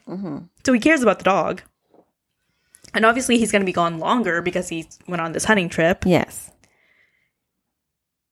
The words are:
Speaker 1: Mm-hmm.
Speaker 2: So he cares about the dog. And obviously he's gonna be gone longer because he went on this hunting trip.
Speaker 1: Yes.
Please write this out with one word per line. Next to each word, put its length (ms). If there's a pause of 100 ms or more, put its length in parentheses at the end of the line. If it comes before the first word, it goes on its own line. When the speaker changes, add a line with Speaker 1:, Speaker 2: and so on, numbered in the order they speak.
Speaker 1:
Mm-hmm. 300 (280)
Speaker 2:
So 60
he 80
cares 220
about 180
the 60
dog. 380 (1300)
And 120
obviously 320
he's 140
gonna 140
be 80
gone 260
longer 420
because 280
he 180 (220)
went 120
on 120
this 120
hunting 220
trip. 380
Speaker 1:
Yes. 460 (1800)